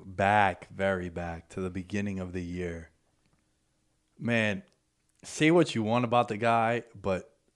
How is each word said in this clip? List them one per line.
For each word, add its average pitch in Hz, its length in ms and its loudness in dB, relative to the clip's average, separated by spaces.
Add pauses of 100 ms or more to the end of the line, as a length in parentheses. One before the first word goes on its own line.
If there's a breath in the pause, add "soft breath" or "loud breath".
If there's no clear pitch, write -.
back, 98 720 2
very 95 340 -2
back 85 400 -10
to 95 120 -8
the 92 80 -4
beginning 98 500 -6
of 90 140 -8
the 92 100 -4
year. 87 460 -8 (1300)
Man, 110 460 0 (600)
say - 280 2
what 170 240 4
you 110 80 0
want 120 220 0
about 117 220 4
the 107 100 -6
guy, 117 460 2 (160)
but 95 320 -2 (240)